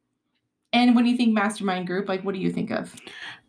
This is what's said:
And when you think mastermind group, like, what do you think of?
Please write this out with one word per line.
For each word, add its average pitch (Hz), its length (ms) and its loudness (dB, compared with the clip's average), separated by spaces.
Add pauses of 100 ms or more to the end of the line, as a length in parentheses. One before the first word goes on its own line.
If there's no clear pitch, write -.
(720)
And 247 220 6
when 240 120 4
you 247 100 2
think 240 180 4
mastermind 196 540 -2
group, 190 200 -4
like, 190 160 -2
what 196 100 -2
do 190 60 -6
you 175 120 -2
think 175 180 -6
of? - 240 -6 (540)